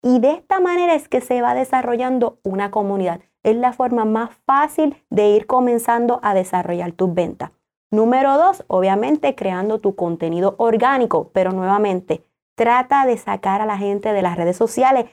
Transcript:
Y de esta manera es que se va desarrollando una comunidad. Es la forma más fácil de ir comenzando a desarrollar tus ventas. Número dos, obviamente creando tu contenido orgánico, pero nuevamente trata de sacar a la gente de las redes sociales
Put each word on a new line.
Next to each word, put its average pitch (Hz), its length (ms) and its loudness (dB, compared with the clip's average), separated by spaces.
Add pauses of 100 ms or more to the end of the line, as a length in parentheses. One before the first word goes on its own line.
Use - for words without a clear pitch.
Y 254 180 4
de 269 120 4
esta 381 280 -2
manera 349 340 2
es 302 140 -4
que 254 120 0
se 247 220 -2
va 247 120 2
desarrollando 247 880 -2
una 196 260 -4
comunidad. 196 500 -2 (240)
Es 220 120 2
la 247 160 0
forma 240 320 0
más 220 260 -2 (140)
fácil 294 560 0 (100)
de 208 180 4
ir 214 180 2
comenzando 240 760 0
a 208 120 0
desarrollar 175 580 -2
tus 180 220 -2
ventas. - 380 -4 (380)
Número 254 460 2
dos, 370 300 2
obviamente 220 680 0
creando 190 420 -4
tu 196 160 -2
contenido 170 640 -4
orgánico, 233 760 0
pero 185 200 0
nuevamente 190 720 -2 (320)
trata 254 500 2
de 240 100 0
sacar 196 440 -4
a 214 60 -2
la 208 120 -4
gente 202 340 -2
de 196 100 0
las 175 140 -2
redes 175 200 -2
sociales 247 560 2